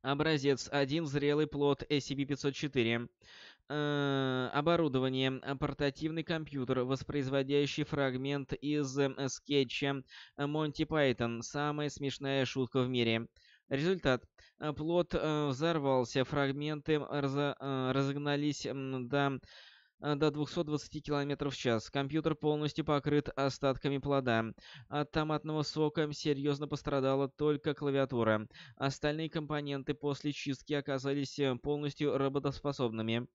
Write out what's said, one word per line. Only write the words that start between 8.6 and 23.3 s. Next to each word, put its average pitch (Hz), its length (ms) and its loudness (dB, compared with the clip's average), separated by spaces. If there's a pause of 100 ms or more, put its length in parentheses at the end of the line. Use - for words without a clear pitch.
э, 135 300 0
скетча, 139 760 -2 (340)
э, 143 80 -2
Монти 151 400 -2
Пайтон. 123 560 2
Самая 147 480 -2
смешная 135 560 0
шутка 131 360 0
в 127 80 2
мире. 117 380 2 (420)
Результат. 143 560 0 (340)
Э, 151 140 -4
плот, 165 420 0
э, 151 320 0
взорвался, 135 760 2
фрагменты 147 720 0
разо-, 143 640 -2
э, 131 320 -2
разогнались, 143 720 0
м, 131 420 -6
до, 139 320 0 (600)
э, 147 140 0
до 147 160 2
двухсот 151 360 -2
двадцати 151 340 -6
километров 143 540 -2
в - 20 -10
час. 117 320 0
Компьютер 151 460 0
полностью 151 500 0
покрыт 147 500 2